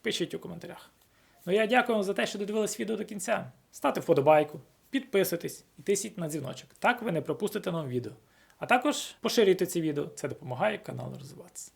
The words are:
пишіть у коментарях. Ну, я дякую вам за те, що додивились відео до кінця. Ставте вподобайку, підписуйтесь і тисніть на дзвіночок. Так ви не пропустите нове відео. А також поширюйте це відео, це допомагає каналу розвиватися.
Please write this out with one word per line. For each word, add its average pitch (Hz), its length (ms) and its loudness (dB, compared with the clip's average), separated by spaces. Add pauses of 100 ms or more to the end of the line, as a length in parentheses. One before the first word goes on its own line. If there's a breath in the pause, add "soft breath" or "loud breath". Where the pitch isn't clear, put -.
пишіть - 320 -2
у 143 60 -8
коментарях. - 520 -14 (540 soft breath)
Ну, 175 80 0
я 165 140 4
дякую 240 280 4
вам 208 80 0
за 190 100 -2
те, 233 120 0
що 202 140 -8
додивились 208 400 -2
відео 220 160 -2
до 208 100 -6
кінця. 202 460 -4 (200)
Ставте - 280 0
вподобайку, 151 600 6 (300)
підписуйтесь - 760 -2 (140)
і - 20 -20
тисніть 202 360 -2
на 170 120 -6
дзвіночок. 131 400 -8 (100)
Так 240 220 2
ви 220 100 -2
не 160 100 0
пропустите 190 500 -4
нове 160 180 -4
відео. 120 220 -4 (460 soft breath)
А - 80 -8
також - 560 2
поширюйте 196 440 4
це 170 160 -2
відео, 147 240 -2 (100)
це - 120 -6
допомагає 135 500 -4
каналу 131 420 -10
розвиватися. - 560 -18